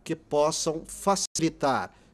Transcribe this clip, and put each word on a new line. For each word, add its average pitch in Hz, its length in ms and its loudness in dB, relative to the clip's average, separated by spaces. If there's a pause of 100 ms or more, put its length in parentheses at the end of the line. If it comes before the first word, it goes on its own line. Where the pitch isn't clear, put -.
que 160 120 -6
possam 156 720 0
facilitar 151 1080 -2 (200)